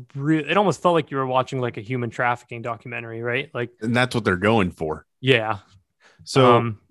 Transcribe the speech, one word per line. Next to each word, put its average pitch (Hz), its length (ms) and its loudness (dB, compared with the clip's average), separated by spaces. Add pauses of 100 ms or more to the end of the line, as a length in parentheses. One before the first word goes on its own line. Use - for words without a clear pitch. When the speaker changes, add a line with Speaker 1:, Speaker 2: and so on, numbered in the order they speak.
(140)
Speaker 1:
re-, 147 300 0
it 156 140 0
almost 196 240 2
felt 180 120 4
like 160 160 0
you 139 60 -6
were 135 100 -2
watching, 127 340 -2
like, 120 180 -4
a - 40 -10
human 120 280 -6
trafficking 120 520 -4
documentary, 117 600 -10
right? 123 320 -4
Like, 120 160 -4 (100)
Speaker 2:
And 117 160 -2
that's 123 180 2
what 117 100 0
they're 98 120 2
going 98 360 2
for. 78 340 -8 (140)
Speaker 1:
Yeah. 110 380 0 (680)
Speaker 2:
So 127 320 6
Speaker 1:
Um, 117 240 -2 (100)